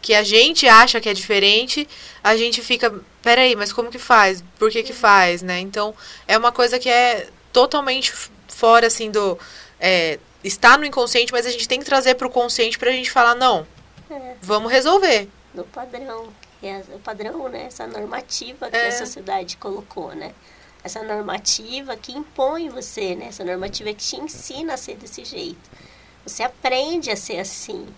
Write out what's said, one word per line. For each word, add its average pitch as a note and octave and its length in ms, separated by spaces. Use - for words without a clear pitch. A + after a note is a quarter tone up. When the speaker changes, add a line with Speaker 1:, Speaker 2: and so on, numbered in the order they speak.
Speaker 1:
que - 140
a G#3+ 80
gente B3 440
acha A#3 340
que A3 80
é G3+ 40
diferente, G#3+ 720
a G#3+ 140
gente A#3 240
fica, A#3+ 300
"Peraí, B3 340
mas G3+ 180
como A#3 180
que B3 80
faz? F#3+ 440
Por A3 140
que A3+ 120
que - 100
Speaker 2:
Sim. - 60
Speaker 1:
faz?", F#3 440
né? F3+ 160
Então, G#3 340
é G#3 100
uma A#3+ 140
coisa B3 280
que B3+ 100
é A#3+ 380
totalmente C4+ 600
f-, - 180
fora, A#3 400
assim, A3+ 240
do, G3+ 260
é, F3 400
está A#3 340
no D4+ 80
inconsciente, A#3+ 480
mas A#3+ 140
a - 40
gente A#3+ 160
tem B3+ 120
que C#4 60
trazer C4 300
pro B3+ 140
consciente A#3+ 480
pra B3 140
gente B3+ 180
falar, A#3+ 260
"Não, A#3+ 300
Speaker 2:
É. B3+ 300
Speaker 1:
vamos G#3 320
resolver." C4+ 560
Speaker 2:
No F3+ 100
padrão, A#3+ 640
que G3+ 60
é G3 160
o G3+ 60
padrão, A3+ 500
né? B3 160
Essa B3 220
normativa A#3 840
que A3+ 80
Speaker 1:
É. A#3 120
Speaker 2:
a - 80
sociedade F#3+ 600
colocou, G3+ 560
né? D#3 200
Essa A3 220
normativa A3 920
que A#3+ 160
impõe D4+ 560
você, A3 440
né? - 140
Essa G3+ 160
normativa F#3+ 480
que G#3 100
te - 140
ensina C#4+ 600
a - 20
ser - 180
desse - 300
jeito. F3 440
Você - 160
aprende C4 680
a G#3 60
ser G#3 220
assim. - 460